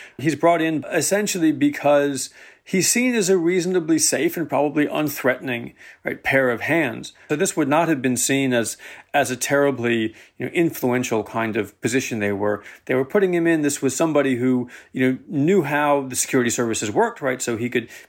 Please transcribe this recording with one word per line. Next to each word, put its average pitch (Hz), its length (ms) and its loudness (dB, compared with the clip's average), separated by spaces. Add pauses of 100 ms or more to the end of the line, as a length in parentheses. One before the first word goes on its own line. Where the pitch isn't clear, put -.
(180)
He's 143 160 -2
brought 165 260 4
in 160 320 -2
essentially 175 600 0
because 143 760 2 (340)
he's - 280 0
seen 247 240 2
as 190 160 2
a 190 80 6
reasonably 170 600 2
safe 156 380 0
and 165 100 -4
probably 147 400 0
unthreatening, 127 880 -4 (320)
right, - 180 -6
pair 131 280 2
of 113 100 -2
hands. 147 540 -2 (160)
So 147 60 -2
this 185 200 -2
would 156 100 0
not 160 220 2
have 143 140 0
been 123 160 0
seen 135 340 0
as, 117 240 -2 (380)
as 139 160 2
a 127 60 -6
terribly, 120 800 0 (220)
you 127 80 -8
know, - 80 -8
influential 127 720 0
kind 113 320 -4
of 101 240 -6
position 123 380 -2
they 104 120 -2
were, 104 320 -2 (220)
they 131 100 -2
were 131 120 0
putting 190 260 2
him 165 140 0
in. 165 160 2
This 143 180 0
was 135 160 -2
somebody 143 400 2
who, 123 320 0 (240)
you - 80 -4
know, 131 180 2 (100)
knew 165 340 2
how 147 400 2
the 127 120 -8
security 123 360 0
services 113 400 -2
worked, 214 320 -2
right? 131 180 -2
So 117 160 -4
he 120 140 -4
could 117 180 -2 (200)